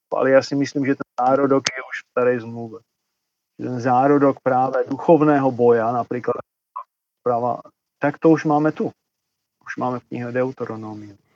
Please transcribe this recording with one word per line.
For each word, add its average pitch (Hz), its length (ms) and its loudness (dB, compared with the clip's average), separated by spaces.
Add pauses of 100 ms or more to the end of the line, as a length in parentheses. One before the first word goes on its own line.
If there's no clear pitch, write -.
(140)
ale 135 240 2
ja 131 60 6
si - 100 -8
myslím, 139 320 -2
že 135 140 -2
ten - 180 -12
zárodok 135 540 0
je 131 100 -10
už - 160 -14
v - 160 -16
starej 123 320 0
zmluve. 117 340 -12 (800)
Ten 123 240 -6
zárodok 135 640 4
práve 127 420 0
duchovného 143 640 2
boja, 117 400 2
napríklad 120 480 -4 (840)
práva, 120 400 -4 (340)
tak 143 220 -2
to 160 160 6
už 147 100 0
máme 151 300 2
tu. 190 160 -4 (720)
Už - 160 -12
máme 123 240 -4
v - 80 -20
knihe 120 240 -8
Deuteronómiu. 110 800 -8 (200)